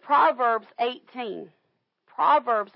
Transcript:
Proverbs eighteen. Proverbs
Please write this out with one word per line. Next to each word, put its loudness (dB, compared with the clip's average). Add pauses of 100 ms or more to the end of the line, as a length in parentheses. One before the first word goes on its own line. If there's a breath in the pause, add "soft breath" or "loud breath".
Proverbs 0 (120)
eighteen. -8 (640)
Proverbs 0